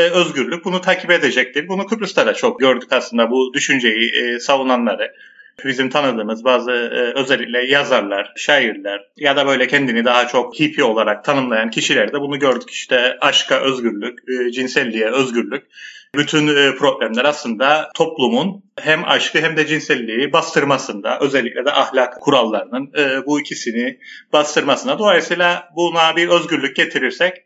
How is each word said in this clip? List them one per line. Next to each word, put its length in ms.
özgürlük 560
bunu 160
takip 300
edecektir. 560
Bunu 200
Kıbrıs'ta 380
da 80
çok 260
gördük 320
aslında 400
bu 220
düşünceyi, 580
e, 280
savunanları. 720
Bizim 240
tanıdığımız 560
bazı, 260
e, 480
özellikle 460
yazarlar, 720
şairler 640
ya 180
da 120
böyle 200
kendini 380
daha 220
çok 320
hippie 240
olarak 400
tanımlayan 460
kişilerde 500
bunu 200
gördük. 320
İşte 500
aşka 380
özgürlük, 600
e, 220
cinselliğe 580
özgürlük. 540
Bütün, 320
e, 280
problemler 500
aslında 680
toplumun 680
hem 260
aşkı 340
hem 180
de 100
cinselliği 680
bastırmasında, 840
özellikle 460
de 60
ahlak 500
kurallarının, 760
e, 280
bu 160
ikisini 560
bastırmasında. 640
Dolayısıyla 760
buna 400
bir 120
özgürlük 480
getirirsek 580